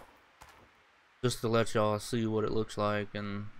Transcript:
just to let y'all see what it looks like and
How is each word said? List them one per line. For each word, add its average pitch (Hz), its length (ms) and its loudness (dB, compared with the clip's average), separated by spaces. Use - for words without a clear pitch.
just 123 180 0
to 117 60 0
let 113 280 4
y'all 107 240 4
see 113 260 -2
what 110 180 0
it 117 80 -2
looks 110 240 -2
like 104 380 0
and 104 360 -6